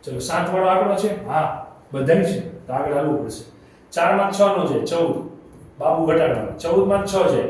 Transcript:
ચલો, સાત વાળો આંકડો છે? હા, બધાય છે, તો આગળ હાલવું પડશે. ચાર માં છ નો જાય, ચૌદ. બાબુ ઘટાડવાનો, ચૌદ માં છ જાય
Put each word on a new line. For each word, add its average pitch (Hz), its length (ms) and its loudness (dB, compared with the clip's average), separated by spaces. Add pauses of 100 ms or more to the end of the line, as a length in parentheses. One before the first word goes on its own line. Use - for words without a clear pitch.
ચલો, 127 160 -8
સાત 175 340 -2
વાળો 185 140 2
આંકડો 196 400 2
છે? 190 180 -4
હા, - 400 -2 (280)
બધાય 147 300 2
છે, - 440 -4
તો 127 60 -8
આગળ 143 200 -2
હાલવું 151 300 0
પડશે. - 200 -12 (480)
ચાર 185 240 2
માં 196 160 0
છ 196 100 -6
નો 180 320 2
જાય, - 120 0
ચૌદ. 170 440 -2 (500)
બાબુ - 260 2
ઘટાડવાનો, - 520 0
ચૌદ 190 300 2
માં 196 180 2
છ - 60 -6
જાય - 380 2